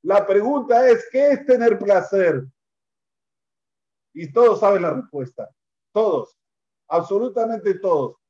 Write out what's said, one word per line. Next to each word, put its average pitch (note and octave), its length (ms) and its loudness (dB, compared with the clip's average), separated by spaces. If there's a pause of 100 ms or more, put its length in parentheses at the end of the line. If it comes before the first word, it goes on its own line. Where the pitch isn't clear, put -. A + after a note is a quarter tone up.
La G3+ 220 2
pregunta A#3+ 600 2
es, A3+ 240 2
¿qué C#4+ 200 2
es C#4 120 -4
tener A#3 340 2
placer? F#3 640 0 (1700)
Y D#3+ 180 -14
todos A#3 280 4
saben G3 220 2
la D#3 120 -4
respuesta. B2+ 560 -12 (420)
Todos. F#3+ 460 -2 (500)
Absolutamente G#3 920 -4
todos. D#3 360 -2 (140)